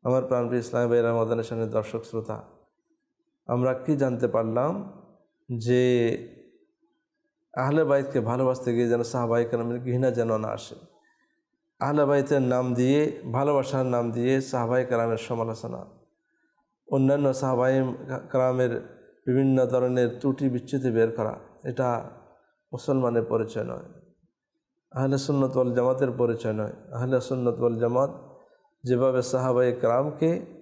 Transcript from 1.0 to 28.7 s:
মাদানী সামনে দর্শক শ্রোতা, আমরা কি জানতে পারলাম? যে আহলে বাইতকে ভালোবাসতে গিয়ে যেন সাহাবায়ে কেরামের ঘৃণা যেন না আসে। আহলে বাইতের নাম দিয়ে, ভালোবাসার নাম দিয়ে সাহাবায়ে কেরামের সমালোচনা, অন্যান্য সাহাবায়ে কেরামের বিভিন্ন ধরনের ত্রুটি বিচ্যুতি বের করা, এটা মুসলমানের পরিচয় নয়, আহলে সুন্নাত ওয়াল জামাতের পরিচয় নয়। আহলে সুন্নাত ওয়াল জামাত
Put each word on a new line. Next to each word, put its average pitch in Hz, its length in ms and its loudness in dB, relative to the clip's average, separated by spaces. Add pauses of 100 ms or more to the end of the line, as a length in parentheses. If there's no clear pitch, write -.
মাদানী 113 280 0
সামনে 113 240 -4
দর্শক 110 380 -4
শ্রোতা, 110 380 -10 (1040)
আমরা 127 280 0
কি 143 220 -2
জানতে 127 320 0
পারলাম? 120 640 -2 (680)
যে 123 240 2 (1700)
আহলে 143 280 2
বাইতকে 139 360 2
ভালোবাসতে 127 540 0
গিয়ে 120 140 2
যেন 117 140 2
সাহাবায়ে 117 420 0
কেরামের 117 360 -4
ঘৃণা 123 300 0
যেন 113 280 0
না 110 100 -4
আসে। 107 260 -10 (1040)
আহলে 143 240 2
বাইতের 139 380 4
নাম 127 320 0
দিয়ে, 135 460 2 (120)
ভালোবাসার 135 540 0
নাম 120 240 0
দিয়ে 123 300 0
সাহাবায়ে 127 440 0
কেরামের 117 320 0
সমালোচনা, 113 680 -6 (1040)
অন্যান্য 139 460 2
সাহাবায়ে 131 500 2 (480)
কেরামের 127 480 2 (460)
বিভিন্ন 131 400 4
ধরনের 123 420 2 (120)
ত্রুটি 135 280 0
বিচ্যুতি 127 420 -2
বের 113 220 2
করা, 110 260 -4 (260)
এটা 123 460 -4 (600)
মুসলমানের 127 500 0
পরিচয় 110 420 -4
নয়, - 360 -12 (880)
আহলে 135 280 0
সুন্নাত 135 380 0
ওয়াল 123 180 2
জামাতের 127 340 2 (100)
পরিচয় 113 340 0
নয়। 107 200 -4 (200)
আহলে 127 280 0
সুন্নাত 123 400 -2
ওয়াল 117 180 0
জামাত 123 320 0 (720)